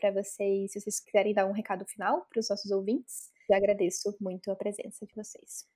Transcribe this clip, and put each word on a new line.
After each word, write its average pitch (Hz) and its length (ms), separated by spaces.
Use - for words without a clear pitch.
pra 202 100
vocês, 196 640
se 208 80
vocês - 200
quiserem 202 340
dar 202 100
um 196 80
recado 202 320
final 214 460
pros 220 180
nossos 202 220
ouvintes, 202 600
eu 196 80
agradeço 202 640
muito 185 320
a 190 60
presença 202 480
de - 100
vocês. - 600